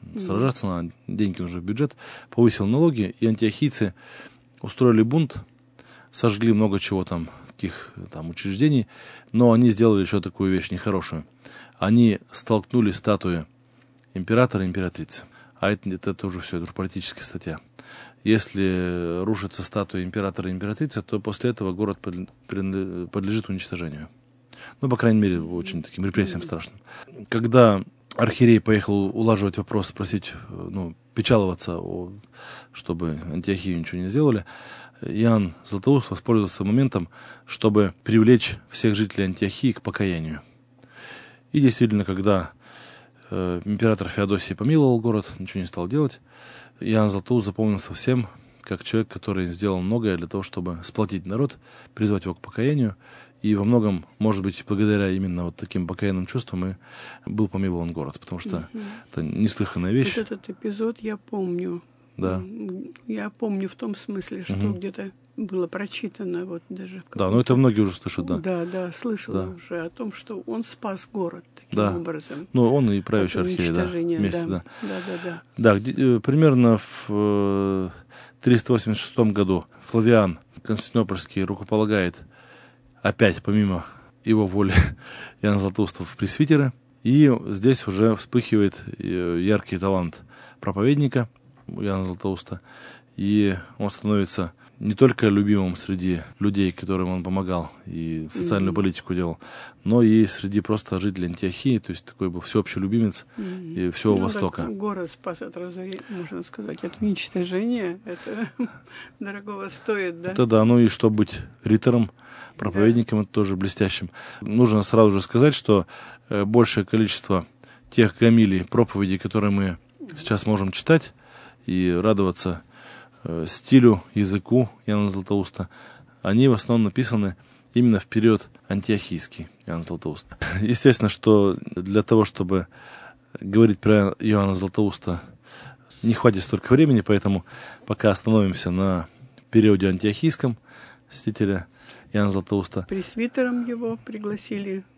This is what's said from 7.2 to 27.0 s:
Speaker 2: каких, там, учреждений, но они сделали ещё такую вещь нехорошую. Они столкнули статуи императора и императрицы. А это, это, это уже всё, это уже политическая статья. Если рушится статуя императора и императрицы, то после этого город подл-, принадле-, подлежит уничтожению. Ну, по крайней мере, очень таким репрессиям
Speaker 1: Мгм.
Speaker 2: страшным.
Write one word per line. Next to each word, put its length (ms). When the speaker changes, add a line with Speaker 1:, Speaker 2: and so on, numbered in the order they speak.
Speaker 2:
каких, 440
там, 200
учреждений, 560
но 200
они 180
сделали 320
ещё 180
такую 320
вещь 180
нехорошую. 540
Они 400
столкнули 640
статуи 520
императора 500
и 20
императрицы. 580
А 100
это, 200
это, 200
это 160
уже 140
всё, 160
это 80
уже 80
политическая 500
статья. 380
Если 1000
рушится 380
статуя 420
императора 440
и 40
императрицы, 500
то 160
после 320
этого 220
город 300
подл-, 260
принадле-, 640
подлежит 400
уничтожению. 600
Ну, 80
по 80
крайней 240
мере, 200
очень 420
таким 240
репрессиям 320
Speaker 1:
Мгм. 80
Speaker 2:
страшным. 300